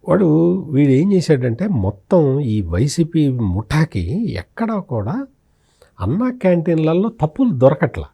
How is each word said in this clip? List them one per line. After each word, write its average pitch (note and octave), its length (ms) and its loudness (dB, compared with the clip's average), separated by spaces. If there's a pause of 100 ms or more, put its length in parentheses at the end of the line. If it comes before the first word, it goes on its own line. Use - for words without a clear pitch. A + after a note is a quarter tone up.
వాడు, F3 520 2
వీడు C#3+ 320 2
ఏం E3+ 220 2
చేశాడంటే, C#3+ 540 0
మొత్తం C#3 720 0
ఈ G#2+ 220 -2
వైసీపీ C#3+ 680 0
ముఠాకి A#2+ 1040 -2
ఎక్కడా G#3+ 460 -6
కూడా F3 480 -6 (760)
అన్నా G3+ 300 -2 (100)
క్యాంటీన్లలో E3+ 720 0 (100)
తప్పులు A#3+ 280 0
దొరకట్లా. B2+ 640 0